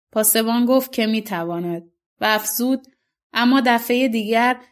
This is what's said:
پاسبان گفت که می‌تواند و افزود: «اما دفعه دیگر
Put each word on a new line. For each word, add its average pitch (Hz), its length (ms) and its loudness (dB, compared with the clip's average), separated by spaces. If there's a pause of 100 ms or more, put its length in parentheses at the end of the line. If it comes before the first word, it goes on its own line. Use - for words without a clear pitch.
(120)
پاسبان 226 540 0
گفت 254 260 0
که 220 140 -2
می‌تواند 170 760 -4 (380)
و - 40 -2
افزود: 240 640 -2 (460)
«اما 247 340 4
دفعه 247 420 2
دیگر 226 520 0 (100)